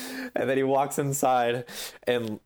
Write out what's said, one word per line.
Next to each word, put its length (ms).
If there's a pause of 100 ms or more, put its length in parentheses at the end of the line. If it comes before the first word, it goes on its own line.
(360)
and 120
then 80
he 60
walks 380
inside 640 (420)
and, 400